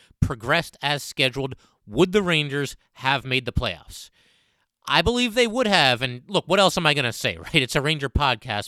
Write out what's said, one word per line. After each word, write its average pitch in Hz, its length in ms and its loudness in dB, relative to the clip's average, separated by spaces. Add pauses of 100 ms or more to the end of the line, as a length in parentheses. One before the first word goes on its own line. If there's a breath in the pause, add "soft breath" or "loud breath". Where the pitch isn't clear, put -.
(200 soft breath)
progressed 143 640 -2
as 143 200 -2
scheduled? 131 540 -2 (320 soft breath)
Would 143 240 2
the 208 100 2
Rangers 147 540 -2 (200)
have 131 280 -2
made 127 220 -2
the 120 80 -8
playoffs? - 560 -6 (760 soft breath)
I 147 160 2
believe 240 320 2
they 240 140 2
would 233 180 0
have, 143 360 4
and 127 260 -6
look, 190 180 0
what 185 140 2
else 190 180 4
am 175 80 0
I 147 80 4
gonna 127 200 0
say, 95 240 -4
<laughs> - 160 -16
right? - 20 2
It's 135 220 0
a 143 40 0
Ranger 143 280 -2
podcast, 120 580 -2